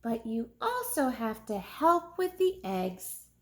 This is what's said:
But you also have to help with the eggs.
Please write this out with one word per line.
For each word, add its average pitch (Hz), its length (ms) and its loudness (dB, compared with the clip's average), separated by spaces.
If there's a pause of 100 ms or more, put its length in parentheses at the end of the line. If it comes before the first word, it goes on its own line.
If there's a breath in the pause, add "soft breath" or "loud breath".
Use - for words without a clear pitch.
But 226 240 -2
you 226 240 -4 (100)
also 466 480 0
have 226 380 -2
to 208 120 -2
help 339 580 2
with 370 220 -2
the 370 260 4
eggs. 185 600 -4 (160)